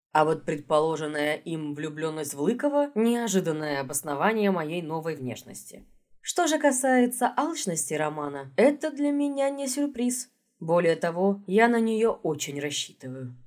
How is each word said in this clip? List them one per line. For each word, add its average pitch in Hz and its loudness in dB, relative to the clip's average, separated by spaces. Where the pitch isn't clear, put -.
А 156 6
вот 156 0
предположенная 151 0
им 156 -6
влюблённость 156 -6
в 143 -10
Лыкова – 285 0
неожиданное 180 0
обоснование 156 0
моей 170 -2
новой 160 -6
внешности. 117 -12
Что - 0
же 302 2
касается 254 4
алчности 262 -2
Романа, 147 -4
это 294 4
для 285 0
меня 285 0
не 277 -6
сюрприз. 254 -2
Более 165 2
того, 180 0
я 214 4
на 233 2
неё 220 2
очень 147 -4
рассчитываю. 131 -8